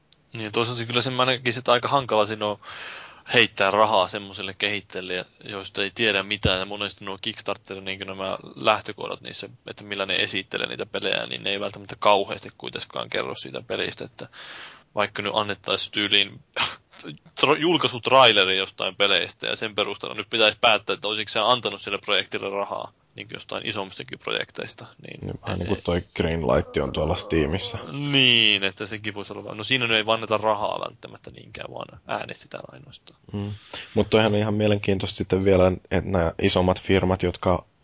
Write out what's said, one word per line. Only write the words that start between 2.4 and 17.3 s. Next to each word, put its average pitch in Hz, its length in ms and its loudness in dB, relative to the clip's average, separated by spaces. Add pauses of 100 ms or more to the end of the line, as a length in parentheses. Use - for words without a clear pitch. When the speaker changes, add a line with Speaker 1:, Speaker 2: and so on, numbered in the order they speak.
Speaker 1:
on 104 120 -2 (760)
heittää 104 360 4
rahaa 104 380 4
semmoiselle 98 500 -8
kehittäjälle, 92 680 -4 (200)
joista 101 380 -6
ei 98 120 -2
tiedä 104 280 2
mitään, 101 360 0
ja 95 80 -4
monesti 101 380 -8
nuo 98 180 -8
Kickstarter, 101 580 -8
niin 95 180 -8
kuin 95 100 -10
nämä 95 300 -6 (180)
lähtökohdat 101 640 -2
niissä, - 280 -12 (180)
että - 180 -14
millä 101 220 -6
ne 92 100 -2
esittelee - 500 -2
niitä 104 200 -8
pelejä, - 400 -2
niin 104 180 -8
ne 98 60 -4
ei 98 100 -4
välttämättä 101 380 -10
kauheasti 101 600 2
kuitenkaan - 520 -10
kerro 64 240 -4
siitä 65 320 -10
pelistä, - 380 -6
että - 240 -14 (640)
vaikka 101 280 -2
nyt 101 120 -4
annettaisiin 101 580 -2
tyyliin 101 480 2 (200)
<laughs> - 800 -8